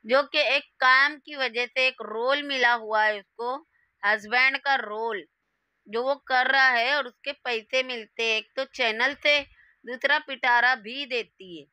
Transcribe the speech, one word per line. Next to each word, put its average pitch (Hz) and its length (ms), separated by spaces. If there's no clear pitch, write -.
जो 254 200
कि 277 140
एक 277 160
काम 262 360
की 294 200
वजह 247 300
से 254 200
एक 254 180
role 240 380
मिला 262 320
हुआ 214 300
है 214 140
उसको, 240 380
husband 220 560
का 277 180
role 214 480
जो 220 140
वो 269 120
कर 254 200
रहा 269 220
है 247 280
और 269 100
उसके 262 280
पैसे 240 500
मिलते 233 380
हैं, 226 160
एक 214 180
तो 269 80
channel 247 420
से, 294 240
दूसरा 269 360
पिटारा 254 560
भी 240 300
देती 190 520
है। 143 140